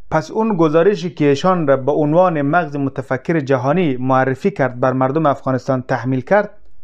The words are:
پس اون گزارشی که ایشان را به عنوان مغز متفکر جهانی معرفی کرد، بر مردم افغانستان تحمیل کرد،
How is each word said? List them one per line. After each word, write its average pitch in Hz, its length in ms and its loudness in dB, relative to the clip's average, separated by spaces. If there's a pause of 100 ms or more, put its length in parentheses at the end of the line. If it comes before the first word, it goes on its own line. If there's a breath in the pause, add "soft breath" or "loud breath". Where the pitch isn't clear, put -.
(120)
پس 160 200 -2
اون 220 260 0
گزارشی 165 520 2
که 147 160 -2
ایشان 160 420 2
را 135 100 4
به 131 140 -2
عنوان 156 500 2
مغز 147 340 0
متفکر 139 640 -4
جهانی 135 580 0
معرفی 131 540 0
کرد، 123 280 -4
بر 127 140 2
مردم 131 320 0
افغانستان 131 560 -2
تحمیل 127 400 -4
کرد، 202 280 0 (340)